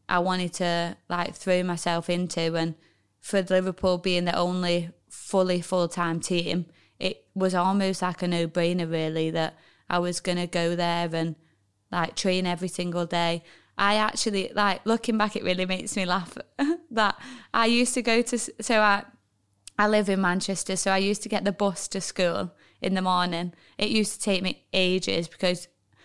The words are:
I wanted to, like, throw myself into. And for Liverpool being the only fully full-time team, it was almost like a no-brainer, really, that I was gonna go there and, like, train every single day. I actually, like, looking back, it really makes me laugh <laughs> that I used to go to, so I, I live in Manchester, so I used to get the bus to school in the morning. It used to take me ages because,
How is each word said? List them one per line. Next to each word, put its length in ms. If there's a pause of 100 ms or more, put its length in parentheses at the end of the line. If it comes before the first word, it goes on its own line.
I 100
wanted 360
to, 420 (140)
like, 240
throw 280
myself 460
into. 480
And 200 (440)
for 220
Liverpool 560
being 260
the 100
only 540 (220)
fully 500
full-time 600
team, 440 (340)
it 360
was 200
almost 460
like 220
a 60
no-brainer, 640
really, 420
that 260 (320)
I 80
was 220
gonna 260
go 280
there 380
and, 240 (560)
like, 220
train 320
every 220
single 360
day. 380 (340)
I 180
actually, 600
like, 300
looking 320
back, 200
it 60
really 240
makes 300
me 80
laugh 320 (220)
<laughs> 320
that 260 (380)
I 120
used 280
to 80
go 200
to, 160
so 420
I, 240 (720)
I 100
live 200
in 120
Manchester, 560
so 160
I 60
used 240
to 60
get 160
the 80
bus 360
to 120
school 520 (300)
in 120
the 80
morning. 520 (240)
It 100
used 240
to 80
take 220
me 300
ages 540
because, 420 (360)